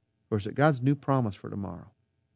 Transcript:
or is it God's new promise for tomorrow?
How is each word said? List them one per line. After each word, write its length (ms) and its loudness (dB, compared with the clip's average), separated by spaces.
or 100 0
is 100 -4
it 80 -8
God's 260 4
new 140 2
promise 400 0
for 120 -14
tomorrow? 440 -10